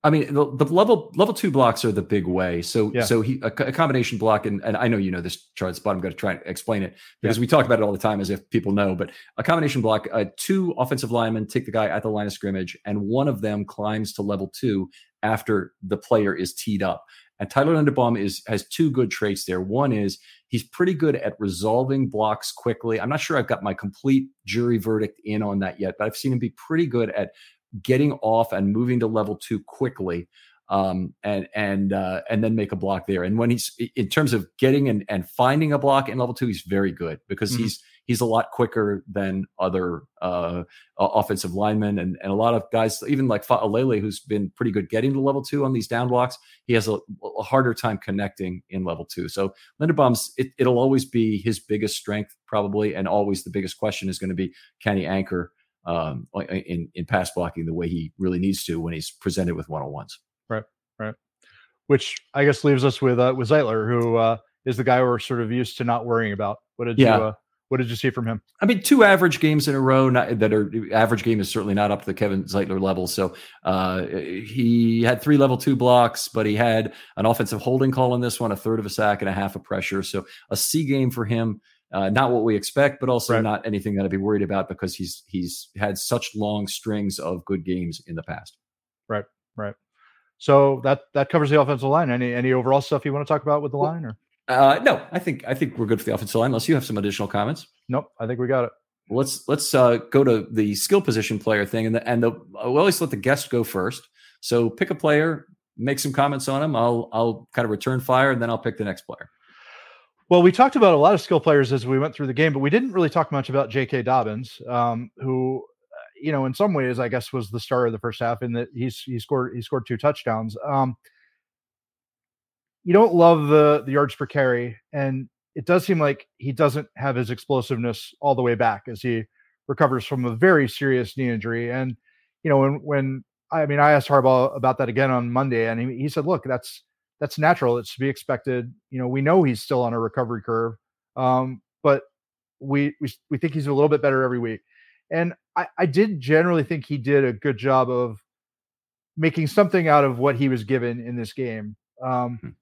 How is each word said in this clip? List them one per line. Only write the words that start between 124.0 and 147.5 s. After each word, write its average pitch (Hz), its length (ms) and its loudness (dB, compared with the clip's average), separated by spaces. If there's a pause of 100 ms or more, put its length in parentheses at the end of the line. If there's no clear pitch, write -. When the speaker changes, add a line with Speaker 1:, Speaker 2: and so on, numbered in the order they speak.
Speaker 2:
per 147 100 -4
carry, 120 520 0 (140)
and 135 380 -4 (260)
it 143 100 -8
does 180 200 2
seem 185 120 2
like 143 300 0 (120)
he 135 120 -6
doesn't 143 460 0
have 135 180 -4
his 120 140 -2
explosiveness 120 880 -4
all 143 160 2
the 131 60 -2
way 120 140 2
back 107 340 0
as 113 120 -14
he 117 220 -2 (460)
recovers 131 340 2
from 127 220 -4
a 117 100 -2
very 151 320 6
serious 127 500 -2
knee 127 120 -2
injury. 117 420 -4
And, 127 240 -4 (480)
you 165 60 -2
know, 139 80 6
when, 139 160 4 (100)
when, 135 400 -4 (260)
I 160 160 0
mean, 143 140 0
I 147 120 8
asked 143 180 4
Harbaugh 131 460 6
about 131 240 0
that 127 100 0
again 131 200 2
on 120 220 0
Monday, 120 380 0
and 113 100 -4
he, 123 200 -6
he 143 100 -4
said, 147 160 -4
"Look, 165 180 0
that's, - 400 -8 (360)
that's 147 200 -6
natural. 143 400 2
It's - 160 -12
to - 40 -20
be 135 80 -2
expected. 127 640 -4 (200)
You 131 80 -8
know, 127 80 -4
we 131 140 -2
know 170 220 4
he's 123 180 0
still 127 200 0
on 117 120 0
a 117 60 -2
recovery 113 440 -4
curve, 113 320 -2 (400)
um, 127 480 0 (180)
but 139 220 4 (560)
we, 139 420 -2
we, 139 100 -6 (200)
we 143 80 -2
think 151 160 -4
he's 147 100 -2
a 143 80 0
little 143 160 4
bit 147 120 2
better 135 220 2
every 123 160 -2
week." 113 220 -6 (500)
And 165 220 -2 (240)
I, 175 100 -2 (120)
I 185 80 2
did 180 340 2
generally 156 420 4
think 156 220 -4
he 147 140 -6
did 135 260 4
a 123 80 0
good 117 240 -2